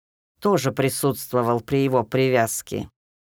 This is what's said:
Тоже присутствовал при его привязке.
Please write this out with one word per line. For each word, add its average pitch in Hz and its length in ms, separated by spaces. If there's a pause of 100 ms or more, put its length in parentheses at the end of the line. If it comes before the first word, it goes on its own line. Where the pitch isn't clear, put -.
(400)
Тоже 151 320
присутствовал 123 920
при 135 220
его 131 200
привязке. 117 840 (340)